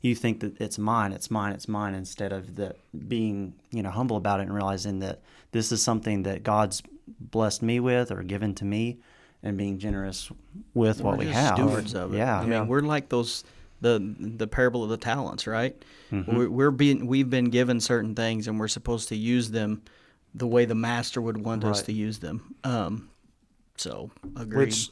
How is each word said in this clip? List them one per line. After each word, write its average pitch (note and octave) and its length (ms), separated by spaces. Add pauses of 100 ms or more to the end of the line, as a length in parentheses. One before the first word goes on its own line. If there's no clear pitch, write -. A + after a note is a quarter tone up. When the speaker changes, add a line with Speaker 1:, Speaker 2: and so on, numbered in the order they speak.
Speaker 1:
you B2 120
think A#2 260
that G#2+ 200
it's G#2+ 180
mine, G#2+ 340
it's - 180
mine, G2+ 220
it's - 140
mine, G#2 280
instead F#2+ 380
of F#2 220
the G2 220 (320)
being, G#2 460 (180)
you A2+ 100
know, G2 80
humble A#2 260
about G2+ 220
it G2 60
and F#2+ 100
realizing G2 460
that F#2+ 200 (300)
this A2+ 220
is A2+ 100
something A2 400
that G2 220
God's G#2 380 (360)
blessed - 440
me A#2 180
with B2 320
or F#2+ 100
given G2 340
to G2+ 80
me, A2+ 340 (440)
and G#2 140
being G2 220
generous G2 520 (440)
with A2 260
Speaker 2:
We're G2+ 100
Speaker 1:
what F#2+ 80
we G2+ 60
Speaker 2:
just G2+ 120
Speaker 1:
have. A2+ 200
Speaker 2:
stewards F#2 380
of F#2 200
it. G#2 40
Speaker 1:
Yeah. A2+ 200
Speaker 2:
I F2+ 40
mean, A2+ 100
Speaker 3:
Yeah. A2 100
Speaker 2:
we're B2 200
like D3+ 260
those, A#2+ 340 (380)
the, A#2 180 (220)
the A2 260
parable B2 380
of G#2+ 60
the A2+ 60
talents, A#2 520
right? A2+ 340 (300)
Speaker 1:
Mm-hmm. G2+ 240
Speaker 2:
We're, A#2+ 120
we're C3+ 220
being, C#3 380
we've C3+ 200
been B2 180
given A#2+ 340
certain A2 340
things, A2+ 320
and G#2+ 140
we're A2 80
supposed A#2 400
to A2 80
use A#2 340
them G#2+ 320 (500)
the B2 140
way A#2+ 180
the A2+ 120
master A#2 440
would A2 240
want A2 200
us G#2 160
Speaker 3:
Right. - 60
Speaker 2:
to G#2 60
use G#2+ 280
them. D#2 420
Um, A2 460 (680)
so, - 340 (260)
agreed. A#2+ 300
Speaker 3:
Which, A2 260